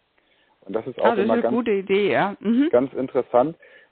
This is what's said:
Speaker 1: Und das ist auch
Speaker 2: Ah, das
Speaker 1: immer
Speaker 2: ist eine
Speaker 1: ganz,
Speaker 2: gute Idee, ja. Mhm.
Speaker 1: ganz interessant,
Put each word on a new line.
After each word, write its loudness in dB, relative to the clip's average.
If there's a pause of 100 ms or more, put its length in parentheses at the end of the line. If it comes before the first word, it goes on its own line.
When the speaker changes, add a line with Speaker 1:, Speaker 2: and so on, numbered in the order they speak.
(600)
Speaker 1:
Und -10
das -4
ist -10
auch 0
Speaker 2:
Ah, 2
das 0
Speaker 1:
immer 2
Speaker 2:
ist 0
eine 0
Speaker 1:
ganz, 0
Speaker 2:
gute -2
Idee, 0
ja. -2
Mhm. 0
Speaker 1:
ganz 2
interessant, 0 (340)